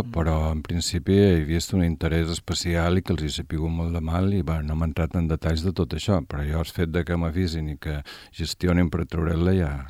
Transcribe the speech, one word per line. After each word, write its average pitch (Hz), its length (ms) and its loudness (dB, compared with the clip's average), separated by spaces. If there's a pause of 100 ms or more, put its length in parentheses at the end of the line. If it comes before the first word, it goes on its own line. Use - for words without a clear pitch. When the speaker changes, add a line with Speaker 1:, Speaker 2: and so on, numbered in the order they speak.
Speaker 1:
Mm. 117 140 -4
Speaker 2:
però 80 220 2 (120)
en 78 180 -2
principi 87 560 2
he 87 240 6
vist 82 280 0
un 90 120 4
interès 82 480 0
especial 85 640 0
i 92 40 2
que 90 120 -2
els 76 80 -2
hi 76 80 -2
he - 60 -6
sapigut 82 340 -4
molt 85 240 -2
de 82 80 -2
mal 85 320 0
i, 92 80 0
bueno, 78 300 -2
no 78 80 0
m'he 82 100 0
entrat 80 240 -2
en 85 160 2
detalls 80 320 0
de 92 100 0
tot 85 220 -2
això, 90 320 0
però 71 160 -6
jo 76 160 -2
el 82 140 -4
fet 85 180 -2
de 82 160 0
que 87 100 -2
m'avisin 82 540 0
i 71 80 -8
que 76 220 -6 (320)
gestionen 87 580 2
per 82 160 -2
treure-la 82 480 0
ja, 80 180 2 (180)